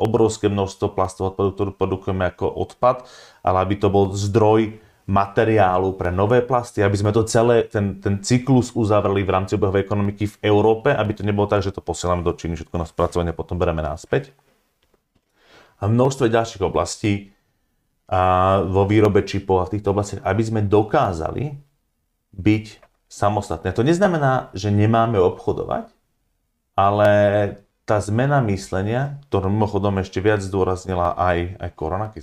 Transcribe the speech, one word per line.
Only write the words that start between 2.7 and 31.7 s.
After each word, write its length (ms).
ale 120
aby 80
to 160
bol 240
zdroj 560
materiálu 960
pre 80
nové 320
plasty, 400
aby 160
sme 160
to 160
celé, 400
ten, 320
ten 240
cyklus 480
uzavreli 480
v 160
rámci 160
obehovej 320
ekonomiky 480
v 160
Európe, 440
aby 200
to 80
nebolo 240
tak, 160
že 120
to 120
posielame 400
do 80
Číny, 240
všetko 240
na 80
spracovanie, 480
potom 240
bereme 240
naspäť. 480
A 80
v 80
množstve 320
ďalších 320
oblastí, 720
a, 560
vo 160
výrobe 400
čipov 400
a 80
v 80
týchto 160
oblastiach, 320
aby 160
sme 180
dokázali 920
byť 300
samostatní. 640
A 80
to 80
neznamená, 640
že 180
nemáme 480
obchodovať, 720
ale 340
tá 160
zmena 420
myslenia, 840
ktorú 180
mimochodom 540
ešte 180
viac 220
zdôraznila 720
aj, 400
aj 160